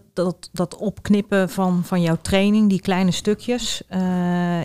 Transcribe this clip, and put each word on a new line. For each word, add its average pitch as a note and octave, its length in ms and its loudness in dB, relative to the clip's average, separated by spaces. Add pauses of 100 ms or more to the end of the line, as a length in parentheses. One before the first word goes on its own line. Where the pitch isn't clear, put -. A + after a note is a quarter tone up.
(140)
dat, F3 380 -4
dat F3 260 -4
opknippen G3+ 720 0
van, F#3 340 0
van F3+ 180 -2
jouw E3 200 2
training, G#3 480 2
die F#3+ 120 0
kleine F#3 300 2
stukjes, - 760 -4
eh, F3 760 0